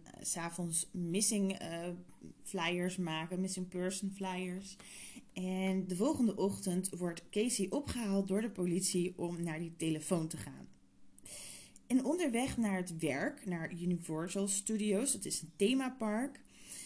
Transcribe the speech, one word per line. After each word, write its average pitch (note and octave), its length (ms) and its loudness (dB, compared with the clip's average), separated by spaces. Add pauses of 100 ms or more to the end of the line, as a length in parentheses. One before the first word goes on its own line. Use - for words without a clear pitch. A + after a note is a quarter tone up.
eh, - 200 -16
's - 140 -2
avonds E3+ 540 -2
missing, F#3+ 640 2
eh, E3+ 320 -6 (540)
flyers F3 540 0
maken, E3+ 440 0
missing F#3 260 -2
person F#3 480 -2
flyers. F#3 600 -4 (580)
En F#3+ 540 2
de F3+ 80 -2
volgende A#3+ 400 4
ochtend F#3 540 2
wordt E3+ 400 -4
Casey G#3+ 400 2
opgehaald G3 580 2
door G3 140 2
de A3 100 -2
politie F3+ 640 2
om E3+ 260 -2
naar D#3+ 160 -2
die E3 180 -6
telefoon D#3+ 500 2
te D#3+ 100 -6
gaan. C3+ 300 -10 (1200)
En B3+ 180 4
onderweg C4+ 520 2
naar G#3 180 4
het F3+ 220 -2
werk, E3 480 0
naar E3+ 280 -2
Universal F3 760 0
Studios, G#3+ 640 2
dat - 140 -2
is - 160 -4
een - 140 -12
themapark, B3+ 840 2 (460)